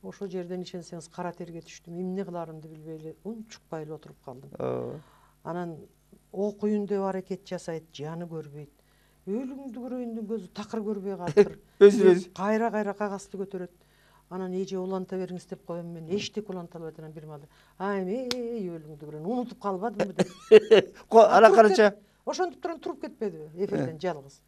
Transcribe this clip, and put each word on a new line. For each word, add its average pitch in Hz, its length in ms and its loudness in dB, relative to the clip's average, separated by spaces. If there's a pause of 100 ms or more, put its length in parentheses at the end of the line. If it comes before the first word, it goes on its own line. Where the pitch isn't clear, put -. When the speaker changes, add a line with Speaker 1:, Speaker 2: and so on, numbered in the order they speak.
Speaker 1:
Ошол 190 260 -12
жерден 180 320 -8
ишенсеңиз 175 480 -14
кара 180 240 -10
терге 165 280 -14
түштүм. - 360 -18
Эмне 185 280 -6
кыларымды 160 420 -12
билбей 156 320 -16
эле, 156 240 -14
унчукпай 214 600 -12
эле 156 120 -12
отуруп 151 280 -20
калдым. 139 360 -18
Speaker 2:
Ооба. 127 400 -6 (440)
Speaker 1:
Анан 170 340 -10 (540)
окуйун 208 540 -4
деп 202 160 -2
аракет 190 460 -6
жасайт, 165 460 -10
жаны 165 340 -10
көрбөйт. 151 420 -14 (540)
«Өлүңдү 254 560 -8
көрөйүндүн 233 480 -8
көзү 196 240 -8
такыр 220 320 -8
көрбөй 196 320 -6
калыптыр». 180 380 2 (160)
Speaker 2:
<laughs> - 100 -20
Өзүн 202 320 10
өзү. 185 240 2
Speaker 1:
Кайра-кайра 214 580 0
кагазды 202 460 -8
көтөрөт. 185 320 -8 (580)
Анан 185 280 -8
«Эже, 190 200 -4
уланта 185 380 -4
бериңиз», — 180 340 -8
деп - 160 -14
коем 170 280 -10
мен. 160 180 -14
Эчтек 208 380 -6
уланта 175 280 -10
албайт 160 220 -12
анан 156 140 -16
бир 156 160 -16
маалда. 147 180 -16 (300)
«Ай, 196 260 -2
эми, 240 320 -4
эй, 233 320 -6
өлүңдү 156 400 -12
көрөйүн, 151 160 -12
унутуп 240 400 -6
калбадымбы?» — 196 560 -4
деп. - 800 6
Speaker 2:
<laughs> - 80 -20
Ко-, 220 220 10
ана 208 180 10
Speaker 1:
Туруп 392 80 10
Speaker 2:
карача. 214 360 8
Speaker 1:
кет-, 208 80 -18 (260)
ошентип 330 360 -4
туран 330 180 -6
туруп 339 220 -8
кетпедиби 180 460 -8 (160)
эфирден 160 320 -2
Speaker 2:
Э. 151 40 -16
Speaker 1:
жалгыз? 151 480 -6